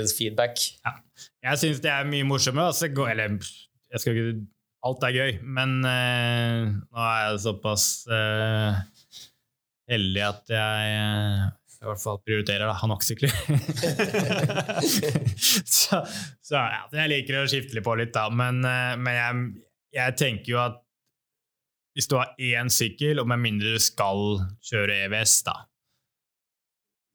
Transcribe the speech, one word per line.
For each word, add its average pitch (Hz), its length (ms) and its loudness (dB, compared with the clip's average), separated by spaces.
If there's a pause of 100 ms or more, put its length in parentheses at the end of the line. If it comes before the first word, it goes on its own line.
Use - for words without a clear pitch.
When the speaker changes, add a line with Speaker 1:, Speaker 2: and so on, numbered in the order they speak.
Speaker 1:
feedback. 113 560 0 (240)
Speaker 2:
Ja. 113 80 -4 (500)
Jeg 135 160 0
synes 151 220 0
det 151 100 0
er 139 160 0
mye 143 180 0
morsommere, 139 440 2
altså, 160 180 0
gå-, 135 220 0
eller, 110 240 0 (580)
jeg 120 100 -4
skal 117 140 0
ikke, 113 300 -2 (380)
alt 127 200 -2
er 127 120 2
gøy, 131 180 2 (100)
men, 131 300 0 (120)
eh, 120 840 2
nå 107 340 -4
er 113 200 2
jeg 107 200 0
såpass, 107 400 0 (240)
eh, 107 680 2 (1120)
heldig 101 360 0
at 104 280 -4
jeg, 107 420 0
eh, 104 480 0 (400)
i - 20 -10
hvert 104 160 -6
fall 104 200 -6
prioriterer, 104 420 0
da, 107 160 -2
han 110 140 0
har 101 40 -4
ikke - 120 -2
sykler. 120 240 0 (1040)
<laughs> 180 140 0 (1120)
Så, - 360 2 (380)
så, - 180 -4
ja, 107 260 0 (100)
jeg 151 200 0
liker 135 300 0
å 139 80 0
skifte 131 260 -2
litt 107 100 -4
på 113 120 2
litt, 117 180 -2
da, 107 140 2
men, 123 340 2
eh, 127 320 0
men 123 220 -2
jeg, 120 260 0 (500)
jeg 127 260 0
tenker 120 340 -2
jo 123 80 2
at 120 180 -2 (1160)
hvis 139 140 -2
du 139 80 2
har 127 220 0
én 123 340 0
sykkel, 143 480 0
og 117 80 0
med 120 140 2
mindre 107 320 0
du 110 60 2
skal 101 580 2 (240)
kjøre 101 400 0
E 98 80 -2
V 107 80 0
S, - 240 4
da, - 140 -4 (1600)